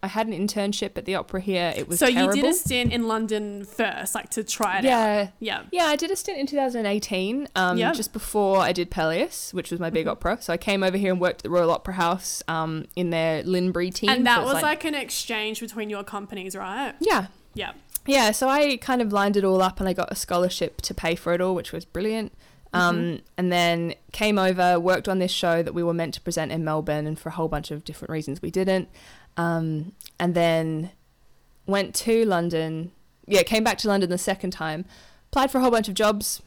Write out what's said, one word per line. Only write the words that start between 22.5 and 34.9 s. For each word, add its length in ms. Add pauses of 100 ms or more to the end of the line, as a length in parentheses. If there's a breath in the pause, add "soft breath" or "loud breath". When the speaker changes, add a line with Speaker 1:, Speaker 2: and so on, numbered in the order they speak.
Speaker 1:
Um, 220
Speaker 2:
Mm-hmm. 200 (220)
Speaker 1:
and 140
then 440 (180)
came 260
over, 400
worked 300
on 100
this 120
show 300
that 120
we 100
were 100
meant 200
to 80
present 320
in 100
Melbourne, 420
and 140
for 100
a 40
whole 160
bunch 200
of 140
different 280
reasons 300
we 80
didn't. 380 (500 loud breath)
Um, 560 (260)
and 160
then 560 (720)
went 300
to 300
London. 680 (360)
Yeah, 160
came 200
back 160
to 80
London 220
the 80
second 340
time. 340 (460 loud breath)